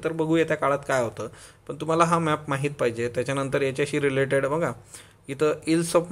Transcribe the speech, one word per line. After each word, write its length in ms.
तर 80
बघूया 340
त्या 120
काळात 300
काय 160
होतं, 240
पण 80
तुम्हाला 280
हा 160
मॅप 300
माहीत 220
पाहिजे. 380
त्याच्यानंतर 520
याच्याशी 380
रिलेटेड 460
बघा 260
इथं 260
Isles 280
of 160